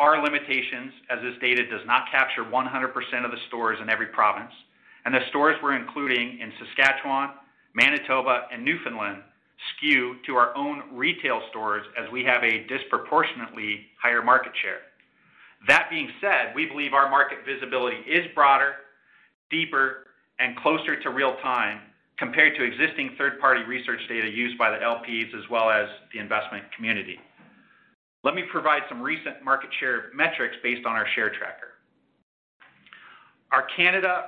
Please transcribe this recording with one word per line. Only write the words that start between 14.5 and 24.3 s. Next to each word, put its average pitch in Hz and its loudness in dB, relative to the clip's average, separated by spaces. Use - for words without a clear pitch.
share. 95 -6
That 156 6
being 156 -4
said, 127 2
we 151 -2
believe 143 -4
our 139 6
market 139 2
visibility 127 -2
is 165 2
broader, 139 6
deeper, 143 0
and 123 0
closer 151 0
to 143 -4
real 131 0
time 113 -2
compared 147 2
to 135 -2
existing 135 -2
third-party 135 2
research 127 -6
data 113 -2
used 120 -4